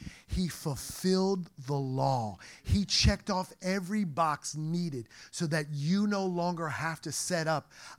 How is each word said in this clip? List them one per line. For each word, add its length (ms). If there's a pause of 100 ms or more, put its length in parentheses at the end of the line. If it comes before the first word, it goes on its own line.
(260)
He 200
fulfilled 1000 (180)
the 80
law. 640 (240)
He 220
checked 460
off 200 (120)
every 420
box 500
needed 540 (220)
so 160
that 240
you 360
no 200
longer 420
have 320
to 100
set 380
up 240 (260)